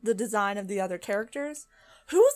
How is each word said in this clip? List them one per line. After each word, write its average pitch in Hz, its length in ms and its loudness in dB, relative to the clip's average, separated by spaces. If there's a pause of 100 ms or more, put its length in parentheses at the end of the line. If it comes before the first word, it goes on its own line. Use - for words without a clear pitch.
the 226 120 0
design 202 420 -2
of 202 100 -8
the 196 140 -4
other 185 160 -4
characters. 233 680 -8 (420)
Who's 440 280 6